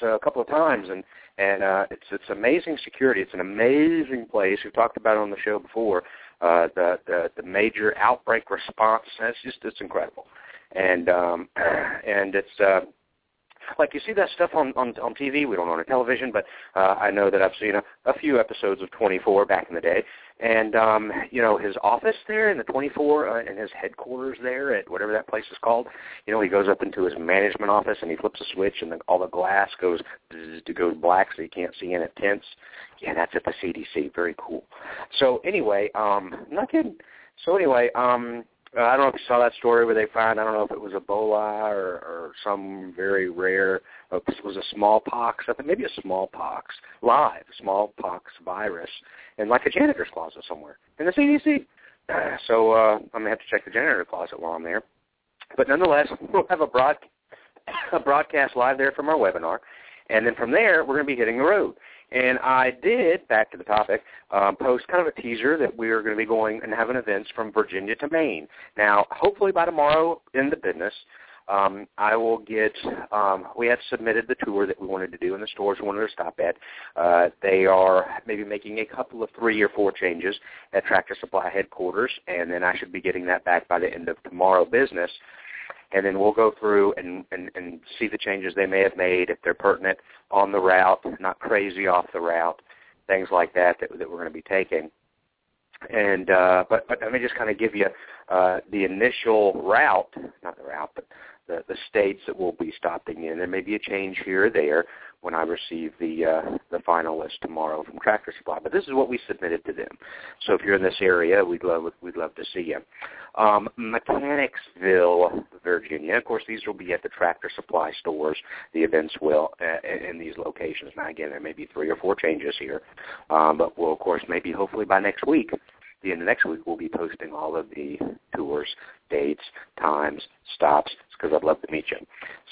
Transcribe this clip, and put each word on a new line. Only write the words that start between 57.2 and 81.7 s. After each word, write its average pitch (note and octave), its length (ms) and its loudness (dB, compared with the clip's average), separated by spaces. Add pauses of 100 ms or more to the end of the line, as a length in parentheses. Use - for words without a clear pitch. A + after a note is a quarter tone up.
a E3 40 0
broadcast C#3+ 560 2
live C3 220 2
there C3+ 160 2
from D3 160 -4
our D#3+ 80 2
webinar, E2+ 440 0 (500)
and A2 160 2
then A#2 80 2
from A#2 160 -4
there, F#3 340 4
we're C3+ 120 -2
gonna D3 100 0
be C#3 100 -2
hitting A#2 220 0
the C3+ 60 2
road. E3+ 300 2 (360)
And B2+ 280 0
I C3 320 4 (120)
did, A#3 460 2
back A2 220 2
to F2+ 80 -16
the F2 60 -16
topic, G#2+ 360 0 (300)
um, G2 260 2
post B2+ 320 0
kind F3+ 180 2
of D3 80 -2
a - 60 -12
teaser A#2+ 380 0
that B2+ 180 0
we A2+ 140 -2
are A2 100 2
gonna G#2+ 160 -2
be A2 80 0
going A2 380 0
and A2 100 -8
having A#2 240 -2
events G#2+ 380 -4
from A2 180 -6
Virginia G#2 440 -2
to D3 140 -6
Maine. B2 380 -2 (300)
Now, G#2 320 4
hopefully G3+ 420 0
by E3+ 140 0
tomorrow D#3+ 560 2 (100)
in C3+ 160 0
the - 80 -2
business, F#2 380 -4 (540)
um, G2 380 0 (120)
I G#2+ 180 2
will A2+ 220 0
get, A2 340 -2 (400)
um, G2 360 0 (100)
we A#2+ 80 0
had A#2+ 120 2 (120)
submitted A2+ 360 -2
the B2 160 -2
tour G2+ 240 0
that F#2+ 140 -6
we F#2+ 60 -10
wanted F#2 260 -6
to F2+ 60 -16
do F2+ 160 -2
in G2 80 -8
the G#2+ 60 -10
stores G2+ 340 -2
we G#2 40 -6
wanted G#2 200 -2
to G#2 60 -10
stop - 300 -6
at. E2+ 140 0 (400)
Uh, F2 320 6 (140)
they F#2+ 240 4
are F#2+ 400 8 (200)
maybe G#2 160 -4
making G#2 360 -8
a A2 80 -4
couple B2 360 -10
of A2 60 -2 (100)
three A2+ 220 2
or G2+ 80 6
four G2 240 0
changes F2+ 420 -2 (380)
at G2 140 0
Tractor - 340 0
Supply F2+ 300 -4
headquarters, F#2+ 600 -2 (160)